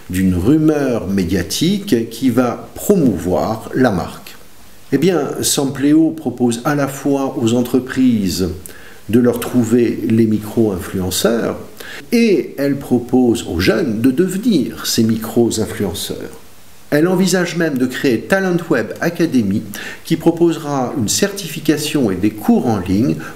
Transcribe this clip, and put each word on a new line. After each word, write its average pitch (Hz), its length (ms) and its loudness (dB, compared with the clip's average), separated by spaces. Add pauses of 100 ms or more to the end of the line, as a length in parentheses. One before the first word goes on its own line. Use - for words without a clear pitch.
d'une 92 240 2
rumeur 139 760 2
médiatique 98 1000 0
qui 131 220 0
va 117 420 0
promouvoir 101 1000 0
la 127 160 4
marque. - 440 -6 (560)
Eh 139 60 4
bien, 151 320 2 (120)
Sampleo 143 680 2
propose 120 560 -2
à 147 80 0
la 143 140 0
fois 135 520 -2
aux 113 140 2
entreprises 120 960 0 (580)
de 107 120 2
leur 120 200 2
trouver 120 680 2
les 113 180 4
micro-influenceurs 104 1300 0 (540)
et 226 460 2
elle 139 200 0
propose 123 720 2
aux 87 120 -2
jeunes 127 420 0
de 127 80 4
devenir 185 800 0
ces - 160 0
micro-influenceurs. 104 1400 -2 (500)
Elle 151 180 4
envisage 180 480 0
même 160 220 0
de 127 80 2
créer 123 360 0
Talent 190 360 0 (140)
Web 113 280 0
Academy 131 640 0 (440)
qui 160 100 -2
proposera 156 840 0
une 110 100 0
certification 151 1000 -2
et 95 60 -2
des 101 160 0
cours 208 340 2
en 110 140 0
ligne 101 360 0 (200)